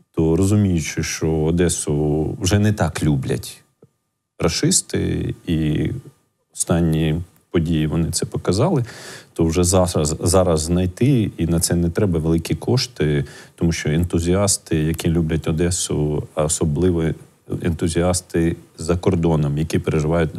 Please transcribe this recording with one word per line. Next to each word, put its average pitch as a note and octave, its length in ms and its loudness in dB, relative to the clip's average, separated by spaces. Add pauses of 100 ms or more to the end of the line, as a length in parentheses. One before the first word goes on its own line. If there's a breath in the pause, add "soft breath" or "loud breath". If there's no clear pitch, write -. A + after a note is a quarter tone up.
(160)
то E2 200 2
розуміючи, F#2+ 640 2
що - 300 -4
Одесу D#2 920 0 (160)
вже G2 180 2
не G#2 140 2
так E2+ 300 -2
люблять C2 600 -2 (760)
рашисти, F2+ 960 0 (120)
і D#2 440 0 (640)
останні D#2+ 680 2 (300)
події D#2+ 360 2
вони D#2+ 240 0
це - 160 -4
показали, B2+ 580 0 (480 loud breath)
то E2+ 120 0
вже E2 200 2
зараз, F2 580 2
зараз F2 380 4
знайти, F#2 760 2
і E2 100 0
на E2 140 2
це - 140 0
не E2+ 160 2
треба F#2 280 0
великі D#2+ 360 0
кошти, D2+ 680 0 (300 loud breath)
тому E2+ 180 0
що - 160 -6
ентузіасти, F2 880 0
які D#2+ 320 -2
люблять D#2+ 400 0
Одесу, D#2 720 -2 (120)
а D#2 100 0
особливо E2 600 0 (580)
ентузіасти E2+ 960 0 (220)
за E2 180 -2
кордоном, E2 640 0
які E2 200 -2
переживають D#2+ 600 0